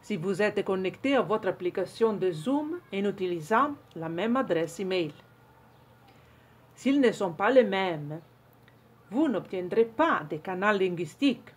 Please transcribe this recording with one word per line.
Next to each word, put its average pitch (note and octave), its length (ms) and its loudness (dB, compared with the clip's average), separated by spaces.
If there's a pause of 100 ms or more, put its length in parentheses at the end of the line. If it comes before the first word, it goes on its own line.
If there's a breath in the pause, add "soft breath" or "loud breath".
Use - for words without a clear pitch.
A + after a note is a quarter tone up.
si G#3 160 -6
vous F#3 240 -2
êtes G#3 240 0
connecté F#3+ 500 -2
à A#3 60 4
votre G3 260 -2
application F3+ 640 -2
de F#3 180 0
Zoom C#4+ 480 -4 (140)
en G3 120 -2
utilisant G3 680 0 (200)
la D#3+ 140 -8
même G#3 260 -2
adresse E3 440 -2
email. F#3 340 -2 (1600 soft breath)
S'ils C#4 240 2
ne A#3+ 120 6
sont F#3 220 -2
pas G3+ 180 2
les B3+ 120 8
mêmes, E3+ 560 -2 (920)
vous D4 160 2
n'obtiendrez F#3+ 580 0
pas D4 440 0
de D#3 80 -6
canal F#3+ 420 0
linguistique F#3 760 -2